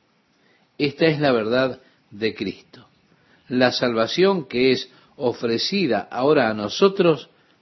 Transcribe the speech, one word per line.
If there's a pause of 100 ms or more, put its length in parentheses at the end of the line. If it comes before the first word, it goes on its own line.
(760)
Esta
es
la
verdad (300)
de
Cristo, (600)
la
salvación
que
es (260)
ofrecida
ahora
a
nosotros (340)